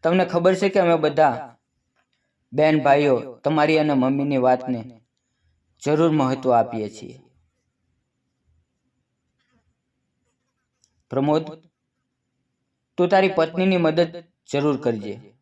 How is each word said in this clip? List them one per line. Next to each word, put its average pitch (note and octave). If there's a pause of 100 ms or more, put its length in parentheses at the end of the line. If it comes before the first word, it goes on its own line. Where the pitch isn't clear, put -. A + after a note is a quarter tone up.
તમને F3
ખબર F3+
છે F#3+
કે F#3+
અમે E3+
બધા D3 (960)
બહેન D#3
ભાઈઓ C#3
તમારી D#3
અને D3+
મમ્મીની C#3
વાતને B2 (840)
જરૂર D#3
મહત્વ C3
આપીએ A2+
છીએ. - (4000)
પ્રમોદ, D3+ (1500)
તું F3
તારી F#3+
પત્નીની F3+
મદદ E3 (280)
જરૂર C#3+
કરજે G#2